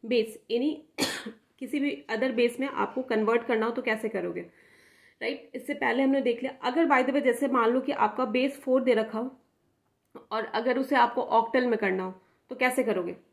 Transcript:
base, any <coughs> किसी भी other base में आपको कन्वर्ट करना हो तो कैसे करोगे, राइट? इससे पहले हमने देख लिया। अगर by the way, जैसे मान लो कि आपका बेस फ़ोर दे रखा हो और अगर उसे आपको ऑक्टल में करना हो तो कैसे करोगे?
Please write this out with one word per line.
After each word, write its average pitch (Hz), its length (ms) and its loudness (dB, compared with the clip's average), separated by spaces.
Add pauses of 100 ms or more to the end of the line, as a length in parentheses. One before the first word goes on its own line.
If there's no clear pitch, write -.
base, 226 280 0 (180)
any 254 240 0 (240)
<coughs> - 600 -8
किसी 277 200 -4
भी 285 320 -2
other 226 240 -2
base 240 240 2
में 269 80 -2
आपको 254 340 -4
कन्वर्ट 226 420 2
करना 220 220 0
हो 233 60 -2
तो 247 100 -6
कैसे 220 280 -2
करोगे, 175 320 -6 (800)
राइट? 240 340 -6
इससे 254 180 -6
पहले 254 300 0
हमने 269 180 4
देख 233 220 0
लिया। 269 200 -6
अगर 302 220 2
by 277 160 4
the 262 100 0
way, 277 120 2
जैसे 247 240 2
मान 240 220 4
लो 254 120 2
कि 277 100 -4
आपका 233 340 0
बेस 254 340 0
फ़ोर 262 240 2
दे 247 100 6
रखा 220 260 0
हो 254 200 -8 (920)
और 220 140 -4
अगर 240 340 0
उसे 269 160 0
आपको 240 260 4
ऑक्टल 233 460 2
में 226 120 2
करना 190 240 0
हो 185 180 -10 (280)
तो 254 60 -10
कैसे 254 280 0
करोगे? 180 320 -2 (180)